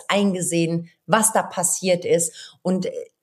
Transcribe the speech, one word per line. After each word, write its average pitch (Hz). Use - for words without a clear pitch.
eingesehen, 170
was 214
da -
passiert 175
ist -
und, 185
äh, -